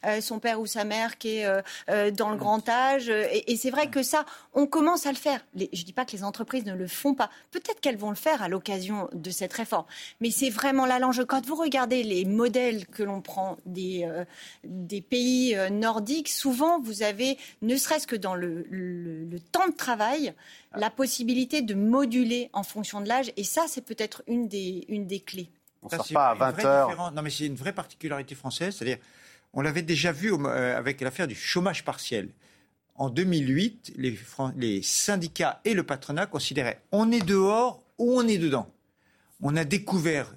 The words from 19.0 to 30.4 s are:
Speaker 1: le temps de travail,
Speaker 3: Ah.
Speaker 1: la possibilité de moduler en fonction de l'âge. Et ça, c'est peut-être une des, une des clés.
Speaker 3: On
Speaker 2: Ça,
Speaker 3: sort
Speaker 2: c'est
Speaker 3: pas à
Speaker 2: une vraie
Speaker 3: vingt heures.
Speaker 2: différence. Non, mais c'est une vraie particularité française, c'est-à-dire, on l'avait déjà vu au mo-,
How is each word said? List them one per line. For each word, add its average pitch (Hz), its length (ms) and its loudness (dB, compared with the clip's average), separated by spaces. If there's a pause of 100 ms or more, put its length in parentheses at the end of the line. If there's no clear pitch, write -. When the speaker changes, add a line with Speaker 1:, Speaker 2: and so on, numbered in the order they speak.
Speaker 1:
le 170 140 -10
temps 359 280 0
de 320 80 0
travail, 240 580 0 (400)
Speaker 3:
Ah. 202 60 -6
Speaker 1:
la 208 100 2
possibilité 254 720 0
de 214 120 -2
moduler 240 800 4
en 202 100 -2
fonction 202 380 -8
de 202 60 -4
l'âge. 240 300 2
Et 202 60 -4
ça, 311 240 0
c'est 262 160 -8
peut-être - 440 -8
une 240 200 0
des, 190 400 -6
une 208 200 -4
des 190 120 -4
clés. 180 300 -12 (340)
Speaker 3:
On - 60 -14
Speaker 2:
Ça, 165 80 -2
Speaker 3:
sort 139 80 -2
Speaker 2:
c'est 151 80 -8
Speaker 3:
pas 143 160 6
à 113 40 4
Speaker 2:
une 107 60 -2
vraie 131 120 4 (120)
Speaker 3:
vingt 135 60 6
heures. 139 200 8
Speaker 2:
différence. 170 240 -6
Non, 151 80 -6
mais 151 80 -4
c'est 147 160 -4
une 139 100 -4
vraie 139 180 -6
particularité 147 600 -8
française, 170 400 -6
c'est-à-dire, 120 220 -2 (560)
on 135 80 -2
l'avait 151 200 0
déjà 165 320 0
vu 190 180 0
au 170 60 2
mo-, 139 120 0